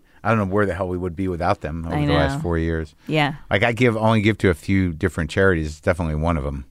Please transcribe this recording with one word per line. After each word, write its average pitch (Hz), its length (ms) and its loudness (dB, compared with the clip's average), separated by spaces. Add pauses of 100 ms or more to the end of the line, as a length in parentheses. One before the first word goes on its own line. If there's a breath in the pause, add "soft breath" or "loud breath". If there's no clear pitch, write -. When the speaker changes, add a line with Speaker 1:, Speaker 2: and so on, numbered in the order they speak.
(240 soft breath)
Speaker 1:
I 104 60 0
don't 113 80 2
know 95 140 -2
where 104 140 2
the 95 80 -2
hell 95 140 -4
we 90 100 -4
would 87 160 -4
be 92 140 -4
without 90 320 -2
them 82 260 -8
over 82 80 -6
Speaker 2:
I 85 100 0
Speaker 1:
the 90 80 0
last 82 220 0
Speaker 2:
know. - 80 -6
Speaker 1:
four 85 160 0
years. 82 380 -4 (100)
Speaker 2:
Yeah. 151 280 -2 (180)
Speaker 1:
Like, 107 100 2
I 120 80 2
give, 120 260 2
only 110 240 4
give 92 180 2
to 101 120 4
a 85 40 4
few 95 380 0
different 80 380 -2
charities. 92 380 2
It's 76 120 -10
definitely 82 360 0
one 82 200 0
of 69 80 -4
'em. 69 260 -6